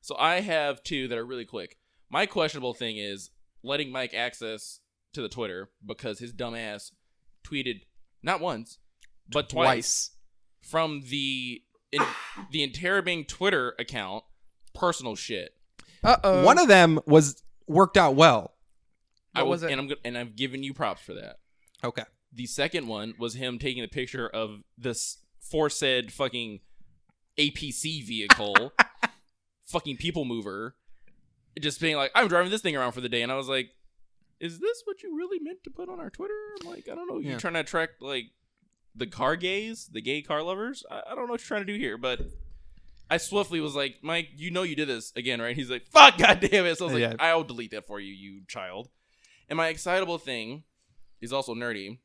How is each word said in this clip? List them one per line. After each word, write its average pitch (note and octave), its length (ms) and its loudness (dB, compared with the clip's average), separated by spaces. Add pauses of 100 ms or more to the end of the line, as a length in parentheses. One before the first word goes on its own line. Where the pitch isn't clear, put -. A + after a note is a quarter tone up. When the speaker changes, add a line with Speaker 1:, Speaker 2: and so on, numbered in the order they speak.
Speaker 1:
So - 160 -10
I E3+ 220 4
have D#3 420 -2
two C3 260 -4
that A#2 100 -4
are A2+ 80 -4
really B2 200 -10
quick. - 320 -12 (320)
My E3+ 160 0
questionable D3 480 -2
thing A2+ 240 -6
is G2+ 320 -10 (320)
letting C#3 280 -4
Mike B2+ 240 -6
access A2+ 680 -6 (340)
to C#3+ 80 -8
the G#2+ 60 -6
Twitter G2 420 -8 (140)
because G#2+ 340 -8
his A#2+ 140 -14
dumb A#2 220 -8
ass G#2+ 380 -10 (520)
tweeted B2+ 380 -6 (400)
not E3+ 180 -2
once, B2+ 380 -6 (500)
but C#3+ 200 -2
twice D#3 160 2 (440)
Speaker 2:
Twice. - 20 -16 (520)
Speaker 1:
from D#3 460 -2
the C3 540 -4 (300)
in-, C#3+ 100 2 (480)
the C#3+ 160 0
Interrobang F3 600 -2
Twitter D#3+ 500 0
account, G#2+ 460 -6 (500)
personal C3 420 -2
shit. F#2+ 380 -8 (480)
Speaker 3:
Uh-oh. G3 420 6
Speaker 2:
One C4 140 12
of F4 80 8
them F3 380 10
was, D3+ 380 8 (240)
worked F3+ 320 8
out D3+ 160 8
well. C#3 400 8 (800)
Speaker 1:
I C3 80 2
Speaker 3:
What C3+ 80 2
Speaker 1:
was, E3 120 0
Speaker 3:
was E3 80 -2
it? - 20 0
Speaker 1:
and C3+ 100 -2
I'm C#3+ 60 -6
go-, C#3+ 140 -4
and A#2+ 140 -8
I've A#2+ 180 -10
given C3 280 -6
you C#3 100 -8
props G#2+ 300 -6
for - 100 -14
that. - 280 -14 (440)
Speaker 2:
Okay. A#2 200 -6 (280)
Speaker 1:
The A#2+ 140 -10
second C#3+ 420 -4
one A2 300 -6
was A#2 160 -6
him B2 240 -6
taking B2 260 -6
a G#2 40 -10
picture B2+ 380 -8
of G#2+ 360 -8 (160)
this A#2 400 -6 (200)
foresaid C3+ 760 0
fucking A#2 480 -6 (760)
A D3 140 4
P C#3+ 200 -10
C D#3 320 -6
vehicle, G#2+ 680 2 (460)
Speaker 2:
<laughs> - 480 -20
Speaker 1:
fucking D3+ 320 -6
people E3 260 -4
mover, A2 520 -8 (840)
just D3 200 -4
being D#3 160 0
like, C#3 180 0
"I'm A#3 140 6
driving F3 220 4
this G#3 120 -2
thing D#3+ 140 -2
around B2 160 0
for B2+ 80 -10
the B2 80 -4
day," A#2 140 0
and A#2+ 100 -2
I C3 40 -2
was C3+ 120 -6
like, C3 220 -2 (680)
"Is E3+ 220 -10
this A#4 240 -2
what G4 180 -8
you E4+ 140 -8
really F4+ 220 -6
meant E4 260 -12
to - 60 -16
put F4+ 180 -14
on F#4 120 -12
our C4 100 -12
Twitter?" G4+ 240 -10 (280)
I'm E4+ 80 -14
like, - 200 -16
"I - 40 -10
don't F4 140 -12
know. F4+ 100 -8
You D3 140 -6
Speaker 2:
Yeah. B2 60 -8
Speaker 1:
trying E3 160 -6
to E3 60 0
attract, D#3+ 420 -4
like, B2+ 240 -6 (680)
the A#2 120 -6
car C3 300 -2
gays, G3 560 -6
the A2 80 -8
gay C#3+ 220 -4
car D3+ 200 -4
lovers? G3+ 480 -6
I, - 200 -10
I A3+ 40 -10
don't B3+ 120 -8
know A#3+ 60 -6
what A#3 80 -6
you're - 80 -18
trying G#3 180 -4
to G3+ 60 -6
do G#3 60 -6
here," B2 200 -4
but B2 220 -2 (880)
I G3 80 2
swiftly G3 440 -2
was D3+ 140 -4
like, C#3 280 -4
"Mike, E3 340 -4
you E3 140 -8
know F3+ 120 0
you E3+ 140 -4
did D3 120 0
this A#2 280 -6
again, B2 240 -2
right?" A#2 160 -4
He's C3 140 -6
like, B2 180 -6
"Fuck, C#4+ 300 10
<laughs> - 0 -
goddamn G3 480 4
it." E3 120 0
So F3+ 80 -4
I D3+ 60 -2
was B2+ 100 0
like, A#2 100 0
Speaker 2:
Yeah. A2+ 60 -8
Speaker 1:
"I'll E3 260 2
delete A#2+ 280 -10
that G#2+ 140 -10
for G#2 120 -12
you, G2 140 -12
you G2 340 -18
child." G2 420 -12 (600)
And D3+ 80 -6
my D#3+ 120 0
excitable F3 500 -2
thing B2+ 440 -8 (580)
is A#2 120 -10
also C3 220 -4
nerdy. A2+ 500 -8